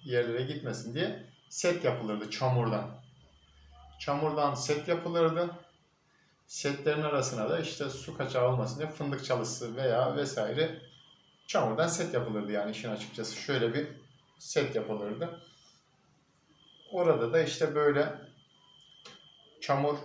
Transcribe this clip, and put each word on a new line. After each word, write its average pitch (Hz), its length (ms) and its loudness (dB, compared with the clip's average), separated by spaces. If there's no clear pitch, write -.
yerlere 120 400 0
gitmesin 127 500 -6
diye 170 320 -4
set 175 360 0
yapılırdı 107 440 -2
çamurdan. 113 720 0
Çamurdan 147 540 2
set 147 340 -2
yapılırdı. 170 640 2
Setlerin 147 540 0
arasına 127 480 0
da 165 100 2
işte 143 300 -4
su - 280 -10
kaçağı 127 340 2
olmasın 120 280 0
diye 151 100 -2
fındık 139 360 -4
çalısı 113 500 -2
veya 127 400 2
vesaire 139 680 0
çamurdan 139 400 2
set 165 260 -2
yapılırdı 104 380 0
yani 107 200 0
işin 113 180 -6
açıkçası. 107 460 -6
Şöyle 120 380 0
bir 143 140 -2
set - 380 0
yapılırdı. 110 640 -4
Orada 170 420 4
da 165 80 8
işte 147 340 0
böyle 147 400 4
çamur 143 440 2